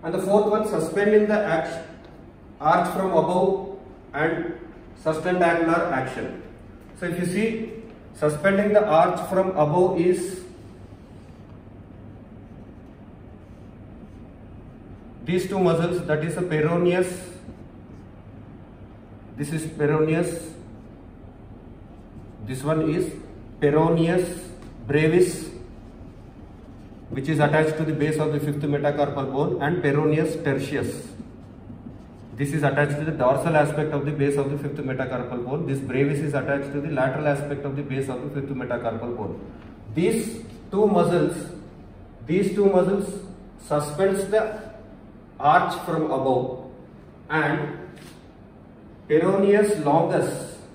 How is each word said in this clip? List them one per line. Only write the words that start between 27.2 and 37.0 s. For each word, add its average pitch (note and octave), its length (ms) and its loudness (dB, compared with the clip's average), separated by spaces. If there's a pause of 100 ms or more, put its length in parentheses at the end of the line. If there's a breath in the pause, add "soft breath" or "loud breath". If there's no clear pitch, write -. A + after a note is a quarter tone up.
is D3+ 120 2
attached D#3 380 4
to D#3+ 60 -2
the D3+ 100 0
base D3 240 0
of D3 140 2
the C#3+ 80 0
fifth C#3+ 220 -2
metacarpal C#3+ 720 0
bone, C#3+ 280 0
and D#3 220 0
peroneus D3+ 600 2
tertius. C3+ 640 -2 (1300)
This C#3 180 -2
is D3 100 0
attached D3 360 2
to D#3 60 -2
the D#3 60 -2
dorsal C#3+ 440 2
aspect D3+ 380 2
of C#3 120 -2
the D3+ 60 -2
base C#3 240 0
of C#3 160 0
the C#3+ 60 -4
fifth C#3 180 -6
metacarpal B2+ 720 -4
bone. C#3+ 200 -2
This C3+ 140 -2
brevis C#3 400 2
is D3 140 -2
attached C#3 400 -2
to D3 80 -2
the D#3 100 -4
lateral C#3 360 0